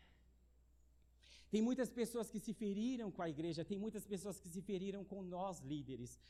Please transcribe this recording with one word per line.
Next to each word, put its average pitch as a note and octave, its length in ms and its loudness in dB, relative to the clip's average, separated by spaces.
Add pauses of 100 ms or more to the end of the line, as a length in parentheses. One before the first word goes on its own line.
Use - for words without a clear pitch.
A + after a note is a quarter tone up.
(1500)
Tem G#3+ 120 6
muitas B3 280 4
pessoas A3+ 400 0
que G#3+ 100 -2
se A3 140 -4
feriram A3 580 0
com F3+ 120 -2
a E3+ 60 2
igreja, D#3+ 360 0
tem G3+ 140 0
muitas G#3+ 260 -2
pessoas G3 340 -2
que - 80 -14
se F3+ 140 -4
feriram G3 420 0
com G3 200 -6
nós, F3+ 360 0
líderes, C3 600 -4 (100)